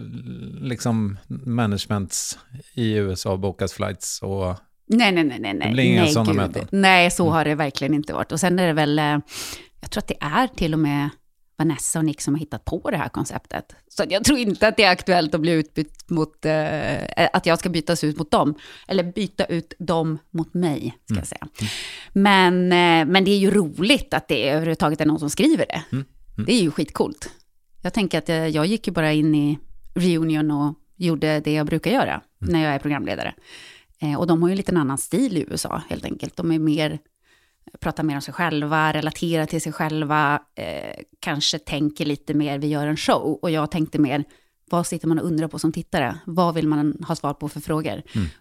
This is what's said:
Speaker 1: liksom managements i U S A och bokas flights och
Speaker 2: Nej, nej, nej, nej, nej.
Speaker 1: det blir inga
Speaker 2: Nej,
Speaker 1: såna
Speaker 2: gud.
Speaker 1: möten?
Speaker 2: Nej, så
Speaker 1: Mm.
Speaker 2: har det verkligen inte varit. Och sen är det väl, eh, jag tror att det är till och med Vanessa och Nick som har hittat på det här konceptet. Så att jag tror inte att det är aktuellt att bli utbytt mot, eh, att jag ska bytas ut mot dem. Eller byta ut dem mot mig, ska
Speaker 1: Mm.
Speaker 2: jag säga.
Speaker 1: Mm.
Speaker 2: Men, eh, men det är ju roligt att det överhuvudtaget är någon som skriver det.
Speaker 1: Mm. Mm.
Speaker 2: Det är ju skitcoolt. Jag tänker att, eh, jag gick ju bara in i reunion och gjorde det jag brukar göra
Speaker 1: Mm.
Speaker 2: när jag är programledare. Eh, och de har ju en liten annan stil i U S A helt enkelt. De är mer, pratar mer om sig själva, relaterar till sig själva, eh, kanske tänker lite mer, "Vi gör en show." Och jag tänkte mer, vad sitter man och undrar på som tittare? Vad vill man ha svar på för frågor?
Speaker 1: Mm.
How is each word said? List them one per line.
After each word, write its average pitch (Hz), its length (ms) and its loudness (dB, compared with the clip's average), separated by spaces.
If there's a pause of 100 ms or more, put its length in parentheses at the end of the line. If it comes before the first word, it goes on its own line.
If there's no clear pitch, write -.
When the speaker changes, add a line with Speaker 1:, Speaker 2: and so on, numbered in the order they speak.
(600)
Speaker 1:
liksom 113 560 -2 (280)
managements 104 920 0 (360)
i 113 200 0
U 101 180 2
S 90 140 -6
A 104 60 0
och 95 80 0
bokas 95 340 -2
flights - 480 -6
och 98 340 -4 (320)
Speaker 2:
Nej, 220 240 4
nej, 170 120 2
nej, 131 160 -2
nej, 101 140 -6
nej. - 140 -2
Speaker 1:
det 113 60 0
blir 131 100 2
inga 123 200 6
Speaker 2:
Nej, - 100 4
Speaker 1:
såna 113 120 4
Speaker 2:
gud. 104 100 4
Speaker 1:
möten? 98 360 -2
Speaker 2:
Nej, 185 400 6
så - 120 0
Speaker 1:
Mm. 160 100 4
Speaker 2:
har 156 120 2
det 151 100 2
verkligen 143 380 -2
inte 147 200 -2
varit. - 180 -4
Och 160 80 -4
sen 180 200 2
är 185 80 4
det 160 60 2
väl, 151 260 2
eh, 147 180 2 (640)
jag - 100 -12
tror - 100 -4
att - 60 -10
det - 140 -4
är 175 260 0
till 170 260 -2
och 156 60 2
med 143 300 2 (480)
Vanessa 165 420 0
och 160 60 2
Nick 147 160 -2
som 139 120 0
har 151 60 0
hittat - 260 -10
på - 260 -4
det 190 60 -2
här 147 120 -2
konceptet. - 680 -8 (120)
Så - 160 -4
att 156 80 -2
jag 196 120 0
tror 277 160 4
inte 208 280 2
att 220 100 2
det 220 60 6
är 190 80 8
aktuellt 175 440 2
att 160 60 0
bli 165 100 2
utbytt 156 580 -2
mot, 156 360 -2
eh, 156 880 0
att 180 120 0
jag 170 140 4
ska 185 100 -4
bytas 175 340 0
ut 151 140 0
mot - 140 -4
dem. 147 240 4 (320)
Eller 185 160 0
byta 180 420 -2
ut 170 340 -4
dem 160 380 0 (140)
mot 160 220 -4
mig, 151 520 -2
ska - 80 -4
Speaker 1:
Mm. 98 80 0
Speaker 2:
jag - 60 -12
säga. - 200 -12 (120)
Speaker 1:
Mm. 107 100 -4 (440)
Speaker 2:
Men, 190 500 6 (440)
eh, 165 40 0
men 190 140 4
det 196 60 4
är 208 60 4
ju 196 140 4
roligt 196 640 0
att 139 140 -4
det 123 220 0
överhuvudtaget 156 520 0
är 156 40 0
någon 160 140 2
som 147 100 -2
skriver 233 400 2
det. - 220 -6
Speaker 1:
Mm. 135 140 -4 (320)
Mm. 107 80 -4
Speaker 2:
Det 190 80 2
är 240 80 4
ju 160 100 2
skitcoolt. - 580 -4 (520)
Jag 180 120 -4
tänker 185 240 0
att, 156 120 -2
eh, 160 180 0
jag 151 180 2
gick 214 220 -2
ju 190 60 -4
bara 156 200 2
in 151 220 4
i 147 240 2 (340)
reunion 160 580 2
och 147 220 0 (240)
gjorde 156 420 0
det 151 140 0
jag 151 120 2
brukar 160 260 0
göra 143 300 0 (200)
Speaker 1:
Mm. 180 120 0
Speaker 2:
när 160 100 4
jag 151 100 0
är 139 60 -2
programledare. 139 540 -4 (680)
Eh, 147 140 -2
och 165 120 0
de 165 140 4
har 170 80 4
ju 190 40 2
en 196 40 0
liten 190 200 0
annan 135 200 0
stil 208 400 -2
i 143 40 2
U - 120 -6
S 160 120 -6
A - 240 -6
helt - 160 -8
enkelt. - 320 -10
De 170 140 -2
är 160 80 2
mer, 156 400 0 (800)
pratar 165 240 -4
mer 151 120 0
om 139 60 -4
sig 139 120 -12
själva, 156 600 0
relaterar 156 520 -2
till 160 160 -4
sig 156 120 -6
själva, 151 600 0 (220)
eh, - 480 -10 (160)
kanske 151 400 -2
tänker 151 460 -2
lite 147 280 -4
mer, 147 240 0
"Vi 147 100 -4
gör 147 200 0
en 151 100 0
show." 156 440 0
Och 175 100 -2
jag 151 200 -2
tänkte 156 280 -2
mer, 147 240 2 (480)
vad 170 160 0
sitter 160 200 -6
man 160 120 2
och - 60 -2
undrar 160 220 -2
på 156 120 -10
som 160 120 0
tittare? 156 540 -2
Vad 170 300 0
vill 156 120 0
man 151 400 0
ha 165 80 -2
svar 143 180 -4
på 147 160 -10
för 151 100 -12
frågor? 151 420 -4 (140)
Speaker 1:
Mm. 95 120 -2 (140)